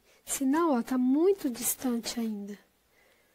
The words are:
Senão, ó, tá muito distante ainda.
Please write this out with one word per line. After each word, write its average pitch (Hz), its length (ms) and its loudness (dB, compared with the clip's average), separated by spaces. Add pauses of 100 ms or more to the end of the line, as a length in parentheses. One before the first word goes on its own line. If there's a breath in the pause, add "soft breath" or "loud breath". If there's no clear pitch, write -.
(240 soft breath)
Senão, 294 540 2
ó, 233 60 0
tá 254 140 -2
muito 294 520 2
distante 233 680 -4
ainda. 208 380 -6 (760 soft breath)